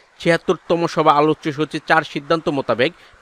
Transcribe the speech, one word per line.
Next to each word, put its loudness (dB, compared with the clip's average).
ছিয়াত্তরতম -2
সভা 2
আলোচ্য 0
সূচি -6
চার 4
সিদ্ধান্ত -4
মোতাবেক 0